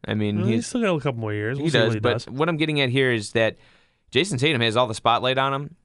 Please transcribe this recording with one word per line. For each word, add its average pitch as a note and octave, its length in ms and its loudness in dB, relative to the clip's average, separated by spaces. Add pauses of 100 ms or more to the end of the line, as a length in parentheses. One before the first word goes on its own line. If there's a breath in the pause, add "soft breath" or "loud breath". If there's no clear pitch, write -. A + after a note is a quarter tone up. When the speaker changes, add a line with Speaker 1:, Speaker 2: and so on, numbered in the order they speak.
Speaker 1:
I G#2+ 80 -2
mean, G#2 220 0
Speaker 2:
Well, F3 100 0
Speaker 1:
he's A3 100 2
Speaker 2:
he's A#3 120 -2
still B3 140 -2
got G3 120 0
a D3+ 60 -2
couple B2+ 200 -4
more G#2+ 140 -4
years. G#2+ 220 -4
We'll C#3 80 -6
Speaker 1:
he D#3+ 60 0
Speaker 2:
see C3 80 2
Speaker 1:
does, A2+ 100 4
Speaker 2:
what A2+ 60 0
he A2 60 -4
Speaker 1:
but A#2+ 120 2
Speaker 2:
does. A#2+ 160 -4
Speaker 1:
what C#3 200 -2
I'm E3+ 80 -2
getting D3+ 240 0
at C3 100 2
here C3 200 2
is A2 220 -2
that A2 240 2 (560 soft breath)
Jason C3+ 260 0
Tatum C#3 220 2
has A2+ 160 2
all B2+ 100 2
the A2 80 -6
spotlight A#2 440 0
on C3+ 140 0
him. C#3+ 320 -8